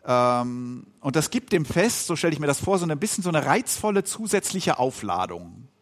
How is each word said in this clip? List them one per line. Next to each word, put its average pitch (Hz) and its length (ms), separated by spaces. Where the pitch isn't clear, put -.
Ähm, 123 800
und 131 140
das 156 140
gibt - 220
dem 170 140
Fest, - 420
so 170 80
stelle 165 180
ich 143 60
mir 151 80
das 139 120
vor, 190 200
so 175 80
ein 151 120
bisschen 202 240
so 180 60
eine 156 160
reizvolle 202 580
zusätzliche 190 760
Aufladung. 92 880